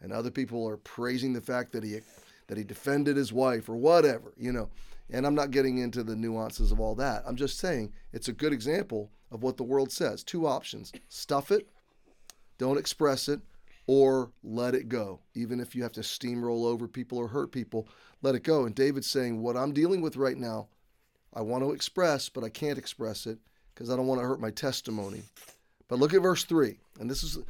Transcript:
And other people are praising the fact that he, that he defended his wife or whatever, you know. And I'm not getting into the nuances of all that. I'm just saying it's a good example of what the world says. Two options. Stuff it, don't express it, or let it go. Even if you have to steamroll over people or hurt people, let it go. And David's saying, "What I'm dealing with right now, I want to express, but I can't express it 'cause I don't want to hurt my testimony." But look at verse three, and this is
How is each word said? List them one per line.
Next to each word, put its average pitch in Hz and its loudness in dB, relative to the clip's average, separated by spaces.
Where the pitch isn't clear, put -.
And 95 -12
other 117 -4
people 123 -4
are 107 -6
praising 123 -2
the 117 -4
fact 123 -4
that 110 -4
he, 107 -6
that 101 -6
he 107 -4
defended 139 0
his 127 2
wife 123 2
or 113 -6
whatever, 143 6
you 123 -4
know. 120 -2
And 127 -2
I'm 143 2
not 143 0
getting 131 4
into 120 -2
the 110 -4
nuances 113 2
of 110 4
all 110 0
that. 123 0
I'm 123 -4
just 135 -2
saying 131 -2
it's - -6
a 120 -2
good 147 0
example 123 -2
of 113 -6
what 127 0
the 131 -4
world 135 2
says. 117 -2
Two 165 -2
options. 127 -4
Stuff - -2
it, - 2
don't 131 2
express 143 0
it, 143 0
or 131 6
let 120 -2
it 127 -2
go. 107 -4
Even 120 -4
if 123 -10
you 123 -2
have 113 -6
to 117 -10
steamroll 120 -2
over 117 0
people 123 -8
or 120 -4
hurt 139 -4
people, 113 -4
let 135 4
it 127 -2
go. 156 4
And 113 -2
David's 135 2
saying, 120 0
"What 120 0
I'm 135 0
dealing 175 4
with 156 -2
right 131 2
now, 113 -6
I 117 -6
want 123 -2
to 139 0
express, - 0
but 127 -8
I 113 -4
can't 147 -4
express - -8
it 113 -6
'cause 120 -8
I 127 0
don't 127 0
want 131 2
to 123 -2
hurt 131 -2
my 110 -2
testimony." 107 -6
But 127 -2
look 151 6
at - 8
verse 180 4
three, 143 2
and 117 -4
this 135 -2
is - -4